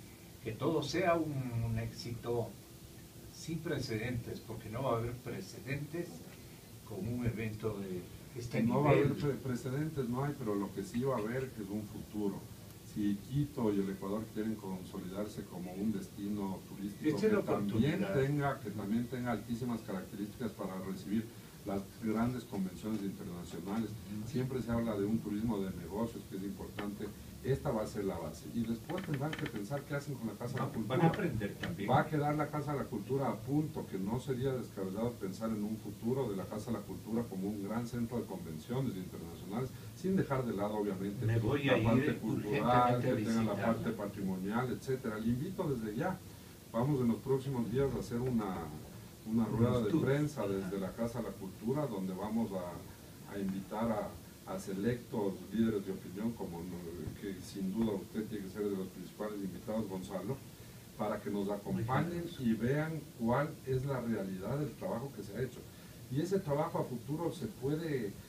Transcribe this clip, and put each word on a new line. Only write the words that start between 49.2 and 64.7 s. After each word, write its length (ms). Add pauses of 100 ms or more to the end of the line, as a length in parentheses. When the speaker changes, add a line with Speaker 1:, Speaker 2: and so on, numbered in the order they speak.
Speaker 2:
una 220
Speaker 1:
Un 100
Speaker 2:
rueda 240
de 100
Speaker 1:
tour. 140
Speaker 2:
prensa 380
Speaker 1:
Ajá. 60
Speaker 2:
desde 300
la 140
Casa 260
de 60
la 60
Cultura, 560
donde 260
vamos 400
a, 800
a 40
invitar 540
a, 640
a 60
selectos 760 (180)
líderes 340
de 60
opinión, 420
como 260
no, 340 (280)
que 180
sin 320
duda 220
usted 320
tiene 200
que 60
ser 120
de 120
los 120
principales 520
invitados, 480
Gonzalo, 480 (640)
para 240
que 80
nos 200
acompañen 760 (120)
Speaker 1:
Muy 80
bien. 60
Speaker 2:
y 20
vean 460 (180)
cuál 320 (160)
es 200
la 160
realidad 560
del 160